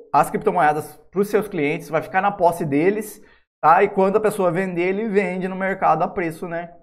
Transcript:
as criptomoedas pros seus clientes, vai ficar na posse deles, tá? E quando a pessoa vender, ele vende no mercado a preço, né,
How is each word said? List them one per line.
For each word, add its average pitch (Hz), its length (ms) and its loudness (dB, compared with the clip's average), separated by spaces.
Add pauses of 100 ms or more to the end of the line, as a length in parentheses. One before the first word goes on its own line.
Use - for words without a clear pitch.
(120)
as 156 180 4
criptomoedas 156 680 0 (100)
pros 202 180 0
seus 208 200 0
clientes, 160 400 -4
vai 156 140 -2
ficar - 180 -2
na 202 100 0
posse 175 340 2
deles, 175 560 -2 (400)
tá? 170 220 6
E 202 60 4
quando 196 280 2
a 214 40 0
pessoa 202 320 0
vender, 175 300 -2
ele 196 260 -2
vende 190 400 -2
no 190 80 -8
mercado 185 480 0
a 190 40 0
preço, 180 380 -6
né, 170 260 -10 (100)